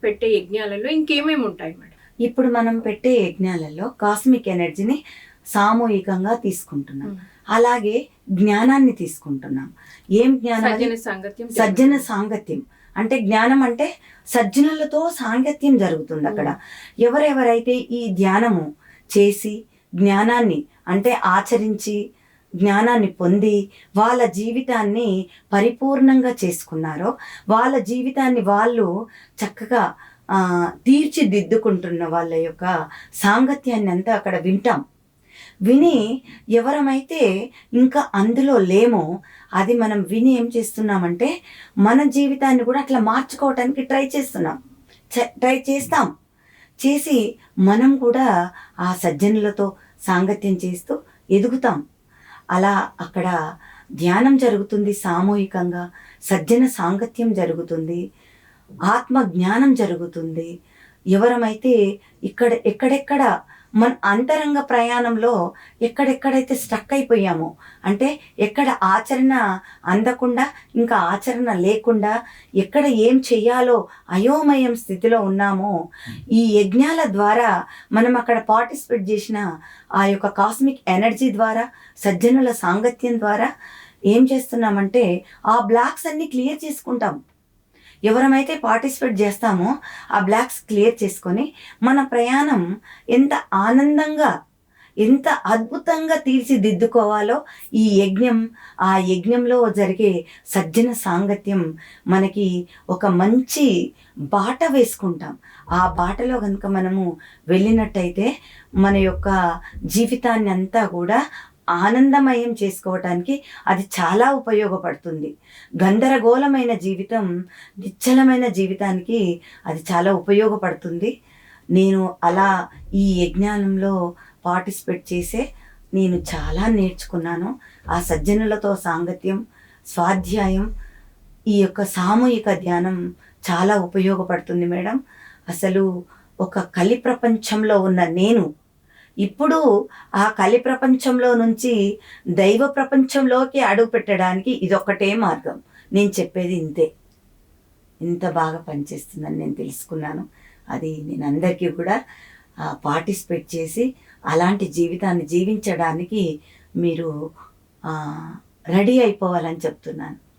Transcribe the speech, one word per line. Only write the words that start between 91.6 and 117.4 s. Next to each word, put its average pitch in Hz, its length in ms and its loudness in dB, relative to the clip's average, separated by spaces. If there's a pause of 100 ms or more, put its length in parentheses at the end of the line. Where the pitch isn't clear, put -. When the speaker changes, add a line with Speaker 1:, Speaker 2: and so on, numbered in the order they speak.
Speaker 2:
మన 269 200 4
ప్రయాణం 240 760 0 (280)
ఎంత 277 340 2 (120)
ఆనందంగా, 294 840 2 (580)
ఎంత 262 300 4
అద్భుతంగా 285 840 -2
తీర్చిదిద్దుకోవాలో 233 1300 0 (300)
ఈ 208 280 4
యజ్ఞం, 226 480 0 (300)
ఆ 190 160 2
యజ్ఞంలో 226 720 2
జరిగే 190 560 0 (220)
సజ్జన 196 460 0
సాంగత్యం 196 840 -2 (300)
మనకి 190 640 0 (220)
ఒక 185 160 -2
మంచి 202 880 2 (260)
బాట 202 400 -2 (140)
వేసుకుంటాం. 190 640 -2 (320)
ఆ 175 280 0
బాటలో 233 420 -2
కనుక 202 260 -4
మనము 185 500 -2 (320)
వెళ్ళినట్టయితే 196 880 0 (380)
మన 196 220 4
యొక్క 185 640 0 (240)
జీవితాన్ని 226 640 0
అంతా 190 360 0
కూడా 180 400 -2 (420)
ఆనందమయం 240 920 2
చేసుకోవటానికి 185 800 -4 (240)
అది 180 160 0
చాలా 202 500 0
ఉపయోగపడుతుంది. 180 1040 -4 (480)
గందరగోళమైన 247 920 2
జీవితం 185 680 -4 (340)